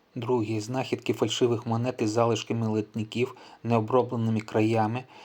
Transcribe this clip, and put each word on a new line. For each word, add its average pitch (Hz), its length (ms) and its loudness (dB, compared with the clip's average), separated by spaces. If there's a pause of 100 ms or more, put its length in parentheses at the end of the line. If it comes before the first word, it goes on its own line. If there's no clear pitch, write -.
(140)
Друге. 117 460 0
Знахідки 123 520 -2
фальшивих 117 540 0
монет 117 360 -2
із 110 80 2
залишками 117 580 0
литників, 110 680 -4 (260)
необробленими 117 760 2
краями, 113 640 0 (200)